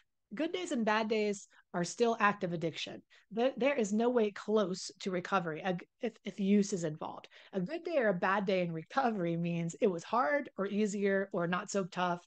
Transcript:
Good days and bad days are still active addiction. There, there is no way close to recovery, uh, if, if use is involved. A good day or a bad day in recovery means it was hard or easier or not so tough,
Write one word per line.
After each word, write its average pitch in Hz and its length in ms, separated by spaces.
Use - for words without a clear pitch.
Good 311 180
days 359 200
and 233 140
bad 214 220
days 214 380
are 175 100
still 226 340
active 208 360
addiction. 165 480
There, 233 280
there 269 160
is 220 180
no 226 160
way 233 220
close 202 600
to 202 100
recovery, 175 520
uh, 185 120
if, 226 140
if 208 160
use 202 320
is 170 120
involved. - 440
A 202 80
good 302 240
day 339 140
or 226 100
a 196 60
bad 190 320
day 190 160
in 175 100
recovery 170 640
means 170 460
it 240 60
was 170 140
hard 285 540
or 190 100
easier 202 680
or 170 140
not 185 240
so 196 140
tough, 175 420